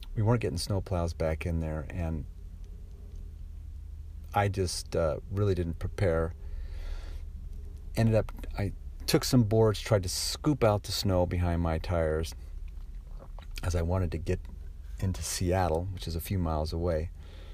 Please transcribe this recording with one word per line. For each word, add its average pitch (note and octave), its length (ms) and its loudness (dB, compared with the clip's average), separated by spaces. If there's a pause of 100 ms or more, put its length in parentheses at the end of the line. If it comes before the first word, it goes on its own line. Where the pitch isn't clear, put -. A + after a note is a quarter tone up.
(140)
we A2+ 80 2
weren't A2+ 180 6
getting F#2+ 180 0
snow F#2+ 220 0
plows E2+ 320 0
back D#2+ 340 0
in E2 140 0
there, D#2 300 -2
and D#2+ 340 -2 (2000)
I G#2 140 6
just, F#2+ 480 -2
uh, D#2+ 220 4 (120)
really G2 240 4
didn't E2+ 240 -2
prepare. E2 560 2 (1600)
Ended A2+ 180 6
up, G#2+ 180 4 (260)
I G2+ 140 0 (340)
took - 180 6
some B2+ 200 6
boards, A2 360 6
tried G#2 220 4
to F2+ 60 -2
scoop - 540 0
out G#2 200 6
the - 100 -6
snow F2+ 340 4
behind F2 360 2
my E2 160 2
tires D#2+ 560 0 (1300)
as E2+ 120 0
I E2+ 80 2
wanted F2 300 2
to F2 60 -2
get F2 220 0 (600)
into F#2+ 220 0
Seattle, F2+ 680 2
which F2+ 140 -8
is E2 100 -2
a D#2+ 40 -4
few G2 180 -2
miles D#2+ 340 0
away, E2 380 0 (440)